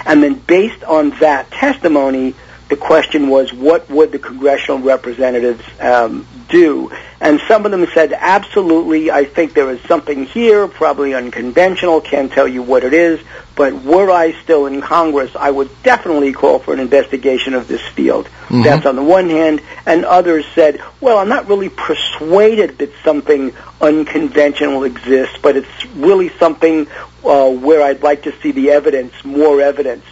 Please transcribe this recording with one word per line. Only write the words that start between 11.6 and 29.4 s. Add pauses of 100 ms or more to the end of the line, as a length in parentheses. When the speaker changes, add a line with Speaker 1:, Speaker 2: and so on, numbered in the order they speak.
Speaker 1:
can't
tell
you
what
it
is, (360)
but (100)
were
I (120)
still
in
Congress,
I
would (140)
definitely
call
for
an
investigation
of
this
field."
Speaker 2:
Mm-hmm.
Speaker 1:
That's
on
the
one
hand. (240)
And
others (100)
said, (200)
"Well,
I'm
not
really
persuaded
that (120)
something (280)
unconventional
exists,
but
it's (100)
really (100)
something, (380)
uh,
where
I'd
like
to
see
the
evidence, (120)
more